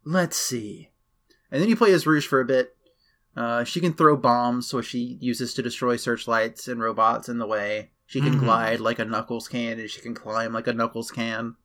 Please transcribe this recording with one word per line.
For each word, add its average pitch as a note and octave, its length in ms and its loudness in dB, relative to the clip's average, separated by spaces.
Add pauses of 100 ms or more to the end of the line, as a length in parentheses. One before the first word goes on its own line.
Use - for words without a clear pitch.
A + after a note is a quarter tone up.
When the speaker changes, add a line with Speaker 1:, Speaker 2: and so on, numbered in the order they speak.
Speaker 1:
Let's E3 340 0
see." G#2 540 -6 (600)
And C#3 100 0
then G#3+ 80 2
you A3+ 60 6
play A3+ 180 6
as E3 140 4
Rouge D3+ 200 2
for C3+ 120 4
a B2+ 60 0
bit. B2+ 300 0 (600)
Uh, A#2+ 280 -2
she E3 160 -4
can E3 140 2
throw D3+ 240 6
bombs, A#2+ 560 2
which A#2+ 140 -4
she B2 340 -6
uses B2 320 -4
to - 80 -6
destroy A#2+ 360 -2
searchlights A2+ 720 -2
and A#2+ 140 -6
robots A2+ 480 2
in A#2+ 80 -4
the A2+ 100 -4
way. G#2 440 -4 (140)
She C3+ 160 -4
can B2+ 120 2
Speaker 2:
Mm-hmm. C3+ 120 2
Speaker 1:
glide A2+ 340 2
like A#2 200 0
a A2 60 -2
Knuckles A2+ 420 -4
can, A#2 320 -6
and G#2+ 100 -10
she - 120 -14
can A#2 140 -10
climb A2+ 380 -4
like A2+ 140 -4
a A#2+ 60 0
Knuckles A#2 380 -2
can. A#2 540 -6